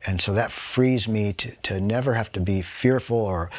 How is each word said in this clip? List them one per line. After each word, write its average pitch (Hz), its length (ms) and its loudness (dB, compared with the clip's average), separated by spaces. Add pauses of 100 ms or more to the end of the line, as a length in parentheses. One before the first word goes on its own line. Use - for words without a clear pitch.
And 95 140 0
so 101 140 0
that 110 180 0
frees 127 560 2
me 104 240 0
to, - 240 -6
to - 240 -4
never 117 360 0
have 113 180 -4
to 95 80 -2
be 95 200 2
fearful 123 540 0
or, 92 420 -2